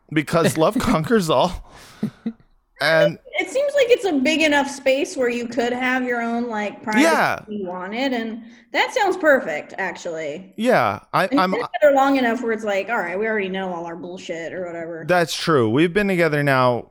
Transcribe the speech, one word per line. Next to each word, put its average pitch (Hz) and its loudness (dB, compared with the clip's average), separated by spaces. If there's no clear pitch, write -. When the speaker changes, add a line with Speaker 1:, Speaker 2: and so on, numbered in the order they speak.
Speaker 1:
because 156 2
love 170 2
Speaker 2:
<laughs> - 2
Speaker 1:
conquers 180 2
all. 160 0
And 160 2
Speaker 3:
It 370 -4
seems 571 -2
like 523 2
it's 480 4
a 370 0
big 294 2
enough 285 2
space - -2
where 247 0
you 240 -4
could 240 -2
have 254 -2
your 240 -2
own, 233 -4
like, 208 -6
privacy 254 2
Speaker 1:
Yeah. 247 2
Speaker 3:
if - -20
you 208 -6
wanted, 196 -4
and 226 -6
that 440 0
sounds 392 0
perfect, 247 2
actually. 165 -8
Speaker 1:
Yeah, 160 2
I, 170 2
Speaker 3:
And - 2
Speaker 1:
I'm 185 2
Speaker 3:
you've - -2
been - -8
together 285 6
long 269 4
enough 240 0
where 226 -2
it's 214 -6
like, 196 -2
"All 233 -2
right, 180 -4
we 220 -2
already 214 -2
know 190 -4
all 170 -8
our 170 -10
bullshit," 175 -10
or 175 -8
whatever. 165 -10
Speaker 1:
That's 175 2
true. 127 2
We've 165 2
been 202 2
together 165 2
now 127 2